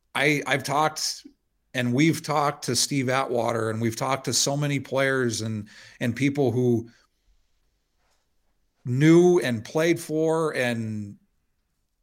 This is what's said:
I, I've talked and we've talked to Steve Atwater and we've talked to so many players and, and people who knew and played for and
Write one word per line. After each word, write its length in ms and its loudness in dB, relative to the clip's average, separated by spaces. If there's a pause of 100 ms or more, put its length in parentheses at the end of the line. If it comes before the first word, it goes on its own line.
(160)
I, 320 0
I've 160 0
talked 640 -2 (460)
and 200 0
we've 300 2
talked 420 -2
to 100 -2
Steve 340 -2
Atwater 600 -2
and 120 -4
we've 140 -2
talked 300 -4
to 80 -4
so 220 0
many 240 -2
players 600 -2
and, 260 -6 (320)
and 160 -2
people 360 0
who 380 0 (2000)
knew 540 6
and 240 -2
played 360 0
for 560 -2
and 600 -4 (880)